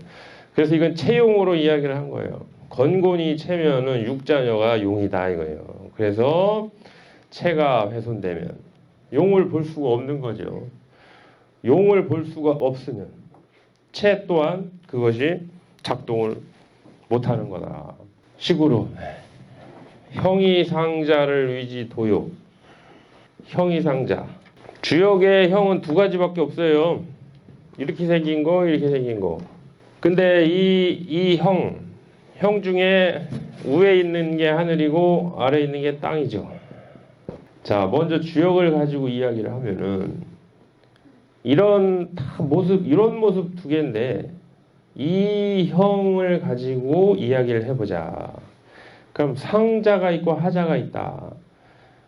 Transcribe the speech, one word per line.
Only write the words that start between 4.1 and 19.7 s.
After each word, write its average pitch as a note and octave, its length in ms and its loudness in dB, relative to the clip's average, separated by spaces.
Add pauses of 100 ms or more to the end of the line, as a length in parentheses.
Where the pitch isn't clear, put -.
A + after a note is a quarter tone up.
용이다, G2 480 0
이거예요. E2 680 -8
그래서 E3 760 0 (600)
체가 C#3+ 600 0
훼손되면 G2+ 680 -8 (560)
용을 F#3+ 360 2
볼 D#3+ 160 -4
수가 D3+ 240 -6
없는 C3+ 320 -2
거죠. F#2 460 -10 (960)
용을 F#3+ 420 4
볼 D#3+ 200 -4
수가 D3+ 240 -2
없으면 B2+ 580 -4 (840)
체 G3+ 340 0
또한 F3 440 -2 (160)
그것이 B2 540 0 (420)
작동을 A2+ 540 -4 (720)
못하는 A#2 400 -2
거다. E2+ 460 -12 (440)
식으로 D3 500 0 (1200)